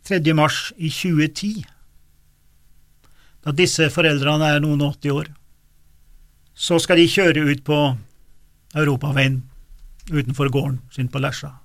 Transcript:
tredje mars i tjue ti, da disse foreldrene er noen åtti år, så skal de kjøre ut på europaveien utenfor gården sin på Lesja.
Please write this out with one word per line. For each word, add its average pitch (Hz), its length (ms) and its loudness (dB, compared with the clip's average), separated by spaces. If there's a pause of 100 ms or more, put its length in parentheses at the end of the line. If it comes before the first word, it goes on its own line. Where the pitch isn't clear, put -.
tredje 160 300 0
mars 151 440 0
i 160 120 -4
tjue 156 380 0
ti, 202 380 -8 (1800)
da 151 60 -4
disse 160 400 2
foreldrene 151 640 2
er 147 80 2
noen 147 180 0
åtti 143 300 -2
år, 135 160 -4 (1300)
så 170 260 0
skal 175 160 2
de 170 100 8
kjøre 156 440 2
ut 143 120 -4
på 147 340 0 (760)
europaveien 139 680 0 (680)
utenfor 139 400 -2
gården 135 320 -2 (100)
sin 127 160 -6
på 135 140 -6
Lesja. 139 320 -6 (120)